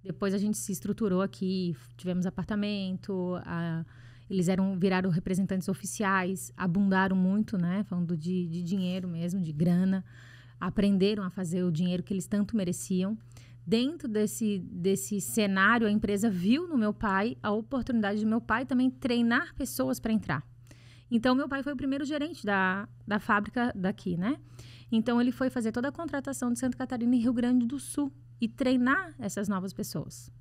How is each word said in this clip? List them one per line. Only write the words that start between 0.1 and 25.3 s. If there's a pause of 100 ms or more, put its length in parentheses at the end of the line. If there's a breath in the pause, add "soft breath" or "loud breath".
a
gente
se
estruturou
aqui, (220)
tivemos
apartamento, (100)
a... (440 loud breath)
eles
eram,
viraram
representantes
oficiais,
abundaram
muito,
né?
Falando
de,
de
dinheiro
mesmo,
de
grana. (560 loud breath)
Aprenderam
a
fazer
o
dinheiro
que
eles
tanto
mereciam. (500 loud breath)
Dentro
desse,
desse
cenário,
a
empresa
viu
no
meu
pai
a
oportunidade
de
meu
pai
também
treinar
pessoas
pra
entrar. (680 loud breath)
Então,
meu
pai
foi
o
primeiro
gerente
da, (180)
da
fábrica
daqui,
né? (540 loud breath)
Então,
ele